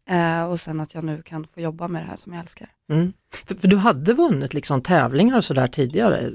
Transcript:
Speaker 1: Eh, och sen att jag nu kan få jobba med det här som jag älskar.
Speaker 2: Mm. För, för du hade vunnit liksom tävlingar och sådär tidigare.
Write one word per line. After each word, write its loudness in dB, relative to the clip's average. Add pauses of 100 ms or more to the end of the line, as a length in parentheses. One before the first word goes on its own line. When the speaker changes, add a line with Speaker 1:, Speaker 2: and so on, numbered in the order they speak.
Speaker 1:
Eh, 2
och -4
sen -6
att -8
jag -8
nu -6
kan -12
få -18
jobba -6
med -6
det -12
här -12
som -16
jag -10
älskar. -18 (240)
Speaker 2:
Mm. 2 (340)
För, -6
för 2
du 2
hade 2
vunnit 0
liksom -2
tävlingar 4
och 2
sådär 0
tidigare. 0